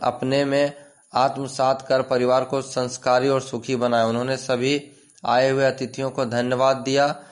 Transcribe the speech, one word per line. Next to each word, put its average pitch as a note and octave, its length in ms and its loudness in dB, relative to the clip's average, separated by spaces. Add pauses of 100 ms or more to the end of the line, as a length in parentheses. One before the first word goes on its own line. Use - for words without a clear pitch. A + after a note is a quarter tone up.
अपने C3+ 420 0
में C#3+ 280 0 (420)
आत्मसात C3+ 640 0
कर C3 200 0
परिवार B2+ 420 2
को C3+ 180 -4
संस्कारी B2+ 680 0
और C3+ 120 2
सुखी B2+ 340 -6
बनाए। A#2+ 280 2
उन्होंने A#2+ 340 -2
सभी C3+ 540 -2 (340)
आए B2+ 240 4
हुए C3+ 160 2
अतिथियों C3 440 -2
को C3 160 -2
धन्यवाद B2 520 2
दिया। C#3 380 0 (160)